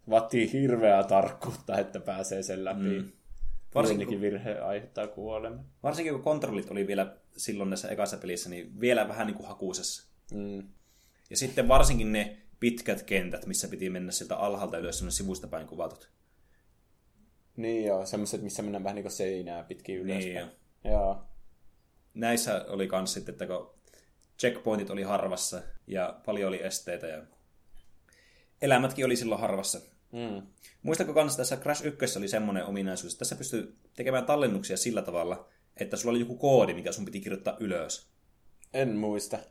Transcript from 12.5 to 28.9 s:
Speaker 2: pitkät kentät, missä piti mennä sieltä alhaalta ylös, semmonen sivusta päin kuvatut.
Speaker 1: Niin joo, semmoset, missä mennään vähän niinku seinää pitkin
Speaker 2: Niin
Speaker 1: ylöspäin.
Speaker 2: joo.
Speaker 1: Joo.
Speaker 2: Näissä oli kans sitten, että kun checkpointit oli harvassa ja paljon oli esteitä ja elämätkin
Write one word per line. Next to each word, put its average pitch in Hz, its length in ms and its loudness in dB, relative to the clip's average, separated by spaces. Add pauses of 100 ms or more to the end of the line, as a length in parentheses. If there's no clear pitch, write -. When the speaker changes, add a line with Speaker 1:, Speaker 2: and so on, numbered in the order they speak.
Speaker 2:
pitkät 117 440 0
kentät, 92 420 0
missä 95 220 -2
piti 92 220 -4
mennä 90 220 -4
sieltä - 260 -4
alhaalta 98 400 -2
ylös, 85 200 -4
semmonen 87 140 -4
sivusta 95 360 -4
päin 80 200 -8
kuvatut. - 420 -8 (1500)
Speaker 1:
Niin 113 280 0
joo, 95 200 2
semmoset, 104 360 -4
missä 101 220 -6
mennään 101 200 -4
vähän 98 120 -4
niinku 101 140 -8
seinää 90 540 -4
pitkin - 320 -10
Speaker 2:
Niin 92 100 -6
Speaker 1:
ylöspäin. 92 300 -4 (480)
Speaker 2:
joo. 107 100 2
Speaker 1:
Joo. 101 300 2 (880)
Speaker 2:
Näissä 117 540 0
oli 98 200 -2
kans 92 260 0
sitten, 95 200 -8
että 90 140 -8
kun - 260 -8 (640)
checkpointit 110 500 0
oli 98 140 -4
harvassa 92 580 -2 (260)
ja 90 380 -2
paljon 104 240 0
oli 90 140 -2
esteitä 87 440 -6
ja 78 160 -8 (1400)
elämätkin 135 440 4